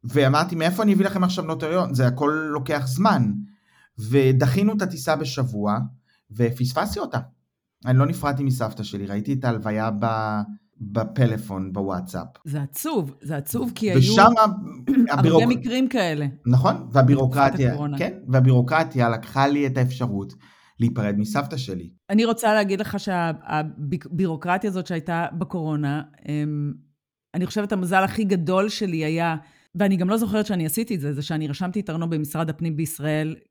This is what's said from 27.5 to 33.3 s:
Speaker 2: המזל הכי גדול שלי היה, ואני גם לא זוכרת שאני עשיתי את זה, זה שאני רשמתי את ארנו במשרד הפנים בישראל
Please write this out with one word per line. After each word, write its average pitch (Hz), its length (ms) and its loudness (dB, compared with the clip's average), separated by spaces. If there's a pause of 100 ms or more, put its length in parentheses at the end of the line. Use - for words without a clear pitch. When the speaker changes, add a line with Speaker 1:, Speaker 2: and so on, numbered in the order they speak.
Speaker 2:
המזל 190 320 2
הכי 220 200 -2
גדול 185 460 0
שלי 185 360 -4
היה, 165 300 -2 (400)
ואני 190 220 2
גם 180 120 0
לא 220 80 2
זוכרת 214 280 0
שאני 180 200 -2
עשיתי 226 300 -4
את 165 40 -4
זה, 143 140 -4
זה 143 80 -6
שאני 156 260 -4
רשמתי 180 320 -4
את 196 100 -8
ארנו 165 200 -4
במשרד 156 400 -2
הפנים 160 260 -4
בישראל 156 600 -2 (160)